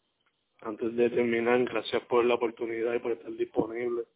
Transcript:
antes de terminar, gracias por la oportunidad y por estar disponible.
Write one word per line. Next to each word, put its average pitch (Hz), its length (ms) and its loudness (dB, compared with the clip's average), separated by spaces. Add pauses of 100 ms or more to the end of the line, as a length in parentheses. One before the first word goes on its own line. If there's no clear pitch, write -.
(600)
antes 117 340 -6
de 120 140 4
terminar, 120 560 2
gracias 110 380 -2
por 120 200 2
la 120 120 4
oportunidad 117 580 -2
y 120 60 0
por 120 120 -4
estar 113 220 -8
disponible. 120 680 -4 (120)